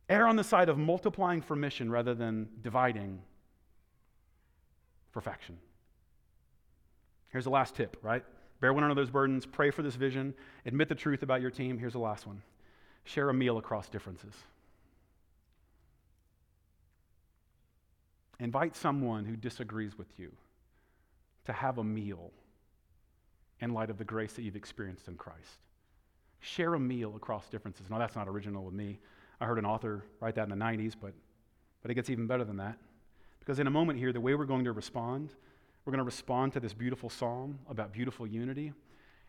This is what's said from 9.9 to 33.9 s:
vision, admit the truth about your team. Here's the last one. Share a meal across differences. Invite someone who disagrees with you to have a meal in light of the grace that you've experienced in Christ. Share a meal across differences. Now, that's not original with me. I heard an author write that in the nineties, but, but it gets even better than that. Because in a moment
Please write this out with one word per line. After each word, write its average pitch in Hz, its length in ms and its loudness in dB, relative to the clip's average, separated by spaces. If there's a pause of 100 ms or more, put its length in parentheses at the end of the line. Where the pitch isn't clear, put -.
vision, 135 380 0 (320)
admit 139 240 2
the 151 60 0
truth 139 280 0
about 131 200 2
your 127 80 0
team. 127 260 -2
Here's 117 160 -4
the 123 60 -4
last 107 280 -2
one. 101 140 -12 (640)
Share 143 240 0
a 131 60 4
meal 123 240 4
across 110 300 -4
differences. 101 440 -10 (4000)
Invite 135 340 0
someone 123 520 0
who 113 100 -4
disagrees 110 640 -6
with 98 80 -12 (100)
you 82 160 -14 (1120)
to 123 80 -6
have 131 240 0
a 113 80 0
meal 101 460 -4 (1300)
in 120 140 -4
light 110 160 -2
of 98 80 -8
the 110 60 -6
grace 110 300 -4
that 120 80 -10
you've 104 140 -6
experienced 98 520 -10
in 87 80 -12
Christ. 82 440 -18 (800)
Share 170 340 0
a 147 60 2
meal 120 360 -2
across 107 320 -6
differences. 98 420 -10
Now, 110 80 -2
that's 117 180 0
not 101 120 -4
original 98 360 -6
with 92 100 -8
me. 101 240 -6 (420)
I 120 40 -2
heard 117 140 2
an 104 80 2
author 107 380 -2 (160)
write 113 160 -2
that 110 80 2
in 101 60 -4
the 98 60 -4
nineties, 110 380 0
but, 98 180 -14 (720)
but 120 80 -4
it 117 40 0
gets 123 140 0
even 117 180 0
better 123 180 2
than 104 120 -6
that. 98 220 -6 (640)
Because 135 180 -2
in 143 80 4
a 135 40 2
moment 151 280 4